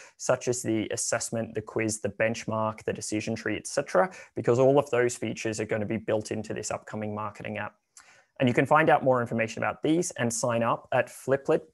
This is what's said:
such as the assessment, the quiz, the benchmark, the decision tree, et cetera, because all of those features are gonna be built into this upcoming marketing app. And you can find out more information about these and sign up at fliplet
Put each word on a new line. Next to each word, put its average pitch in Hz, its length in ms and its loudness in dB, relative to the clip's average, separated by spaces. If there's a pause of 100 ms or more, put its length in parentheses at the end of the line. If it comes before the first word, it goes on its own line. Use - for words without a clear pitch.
(180)
such - 300 0
as 120 140 0
the 110 280 0
assessment, 113 680 -4
the 110 60 -4
quiz, 110 380 -2
the - 100 -4
benchmark, 110 720 -2
the 104 100 -2
decision 107 400 -4
tree, 110 240 -4
et - 80 -12
cetera, 185 460 0 (240)
because 120 240 2
all 135 180 6
of 139 140 4
those 120 240 2
features 113 440 -4
are 110 60 -4
gonna 107 200 -2
be 113 120 -2
built 110 320 -2
into 107 240 -6
this 117 160 -6
upcoming 107 460 -6
marketing 107 420 -8
app. 104 160 -8 (640)
And 135 80 4
you 120 60 4
can 139 140 2
find 151 200 6
out 151 160 6
more 127 160 4
information 117 440 -2
about 110 180 -2
these 160 300 2
and 120 200 0
sign 117 300 0
up 120 300 0
at 127 160 2
fliplet 147 540 0 (120)